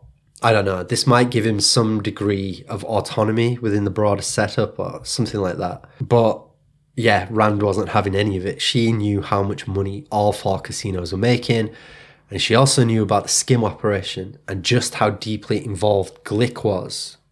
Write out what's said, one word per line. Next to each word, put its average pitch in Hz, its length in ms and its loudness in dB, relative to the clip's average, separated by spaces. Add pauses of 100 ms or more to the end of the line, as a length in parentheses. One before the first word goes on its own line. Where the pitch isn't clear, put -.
(400)
I 117 120 4
don't 104 120 4
know, 92 180 -2
this - 240 -4
might 123 240 6
give 113 160 0
him 107 140 0
some 110 420 2
degree 98 680 -4
of 107 160 -8
autonomy 113 760 0
within 104 260 0
the 101 60 0
broader 101 320 0
setup - 560 -2
or 87 260 -8
something 107 360 -4
like 92 180 -2
that. 87 260 -6 (160)
But 113 440 2 (500)
yeah, 104 360 2
Rand 107 320 2
wasn't 98 280 0
having 101 240 0
any 101 220 0
of 90 80 -6
it. - 160 -6
She 117 320 2
knew 104 300 0
how 101 200 0
much 101 240 -6
money 98 440 -4
all 104 220 2
four 98 260 -2
casinos 90 520 -6
were 95 80 -4
making, 117 520 0 (600)
and 98 120 -4
she 110 120 2
also 135 300 6
knew 113 180 2
about 101 200 2
the - 80 -10
skim 120 340 2
operation 101 840 -4
and 98 160 -6
just - 340 0
how 110 140 2
deeply 104 540 -4
involved 101 580 0
Glick - 420 -2
was 107 520 -4 (160)